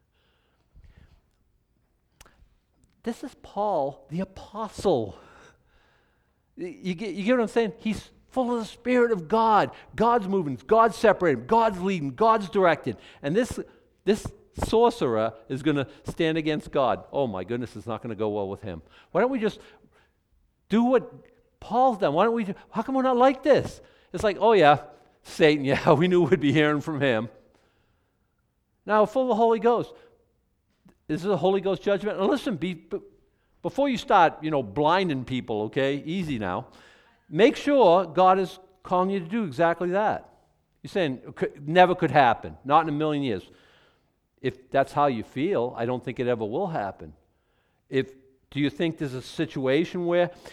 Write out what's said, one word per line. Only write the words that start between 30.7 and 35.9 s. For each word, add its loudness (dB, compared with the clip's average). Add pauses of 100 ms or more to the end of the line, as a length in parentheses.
This -6
is -4
a 0
Holy 0
Ghost -4
judgment. -2
And 0
listen, -2
be, -4
b-, -12 (640)
before -2
you -2
start, 2
you -4
know, -2
blinding 0
people, -4
okay? -2